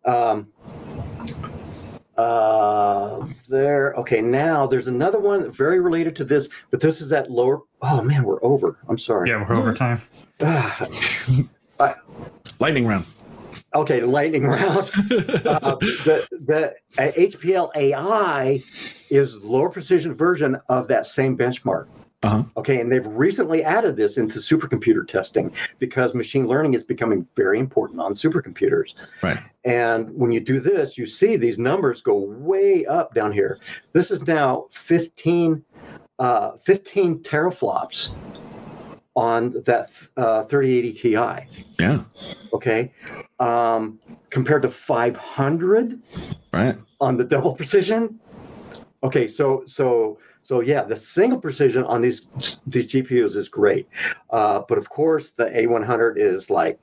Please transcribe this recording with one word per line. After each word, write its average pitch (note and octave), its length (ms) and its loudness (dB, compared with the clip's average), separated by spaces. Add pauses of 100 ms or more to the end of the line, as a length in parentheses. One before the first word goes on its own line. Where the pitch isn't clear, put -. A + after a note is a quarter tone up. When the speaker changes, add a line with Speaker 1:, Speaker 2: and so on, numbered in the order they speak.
Speaker 1:
Um, A#2 440 0 (1700)
uh, G#2+ 1080 2 (220)
there. C#3 460 2
Okay, A#2 260 0
now C3+ 460 2
there's B2 220 0
another D#3 300 0
one G3 320 0
very E3 300 2
related E3 360 0
to C#3+ 80 -6
this, C3+ 240 2 (220)
but C3+ 100 0
this D#3 200 2
is C#3+ 80 -12
that C#3 220 0
lower. B2+ 320 2 (200)
Oh C3 180 2
man, C3 240 2
we're - 200 0
over. F#2+ 340 2 (100)
I'm A2 100 -2
sorry. G2 300 0
Speaker 2:
Yeah, G#2+ 180 -2
we're A2 100 0
over A2 180 0
time. A#2+ 260 0 (400)
Speaker 1:
Ah, D3+ 480 -2 (920)
I C#3+ 160 2 (640)
Speaker 3:
Lightning C3+ 280 2
round. G2 200 0 (680)
Speaker 1:
Okay, C#3 260 2
lightning C#3+ 440 2
round. F#3+ 500 0
Speaker 3:
<laughs> G3+ 60 2 (100)
Speaker 1:
Uh, B3 680 0
the, D#3+ 500 0 (180)
the, D#3 300 0 (240)
uh, C#3 180 0
H F#3+ 220 2
P F3+ 160 0
L F3 200 0
A C#3+ 200 2
I D3 680 0 (500)
is C#3 260 2
lower A#2+ 320 0
precision E3+ 460 0
version C#3+ 540 0
of B2 200 0
that A#2+ 180 0
same C3 320 0
benchmark. A#2+ 480 -2 (360)
Speaker 3:
Uh-huh. G#2+ 200 2 (140)
Speaker 1:
Okay, B2 240 0
and A#2+ 120 0
they've B2+ 140 0
recently D#3+ 560 0
added E3+ 340 0
this G#2+ 220 0
into G#2+ 220 -4
supercomputer A#2+ 680 0
testing - 440 -2 (260)
because B2+ 360 -2
machine B2 320 -2
learning C#3 280 2
is A2+ 100 -2
becoming G2+ 500 -2
very G2 240 2
important C3+ 420 -2
on F#2+ 120 -4
supercomputers. - 840 -2 (280)
Speaker 3:
Right. F#2 160 -2 (260)
Speaker 1:
And A#2 500 0
when B2 160 2
you A2+ 100 2
do B2+ 200 0
this, D3+ 380 0
you A#2 80 -6
see G#3 300 2
these A#2 220 0
numbers C3+ 440 0
go G2+ 140 2
way D#3+ 720 2
up E3 280 -2
down G#2+ 180 0
here. G2 260 0 (340)
This F3+ 180 2
is C#3+ 160 -4
now C#3+ 440 2
fifteen, E3 960 0 (540)
uh, A2 340 0 (120)
fifteen F#3+ 560 0
teraflops - 880 -2 (1080)
on A#2 480 0
that, - 260 0 (260)
uh, A2+ 280 0
thirty C3+ 320 2
eighty A#2+ 160 0
T A2 240 0
I. - 320 -4 (300)
Speaker 3:
Yeah. A#2+ 240 2 (500)
Speaker 1:
Okay. A2+ 400 -2 (460)
Um, A2+ 600 0 (300)
compared C3+ 340 2
to B2+ 60 0
five B2 480 -2
hundred F3+ 840 0 (520)
Speaker 3:
Right. A2+ 240 0 (240)
Speaker 1:
on C3 160 2
the B2 80 0
double C#3 300 0
precision. G#3+ 640 0 (840)
Okay, C3 240 2
so, C3+ 400 0
so A#2 520 0 (320)
so B2+ 80 2
yeah, B2+ 240 2
the G#2+ 140 -4
single B3 420 0
precision C3+ 460 2
on A#2 180 0
these, - 240 -2 (400)
these B2 220 -2
G C3 160 0
P B2 180 2
Us G2+ 140 0
is G2 120 -4
great. G#2 380 2 (440)
Uh, G#2+ 380 2
but A2+ 100 2
of G2+ 120 -6
course, D#3 460 0
the A#2 200 0
A A#2 120 2
one A2+ 160 2
hundred A2+ 340 0
is F#2+ 320 0
like E2+ 320 0